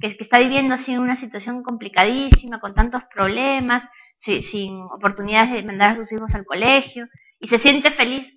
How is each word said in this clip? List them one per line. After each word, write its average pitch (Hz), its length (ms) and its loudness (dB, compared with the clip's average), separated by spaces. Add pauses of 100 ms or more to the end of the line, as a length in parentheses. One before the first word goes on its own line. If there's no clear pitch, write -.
que, 208 160 -6
que 214 80 -14
está 240 140 4
viviendo 262 360 2
así 262 180 -6
en 247 80 -2
una 247 140 0
situación 247 480 -10
complicadísima, 233 960 2
con 202 160 -12
tantos 233 280 0 (120)
problemas, 247 680 0 (320)
si-, 185 260 -4
sin 190 380 -8
oportunidades 202 720 0
de 220 100 -4
mandar 202 280 2
a 226 60 -2
sus 226 140 -10
hijos 220 240 -6
al 202 120 -6
colegio, 247 600 0 (320)
y - 100 -12
se 233 100 2
siente 285 320 4
feliz", 262 460 -2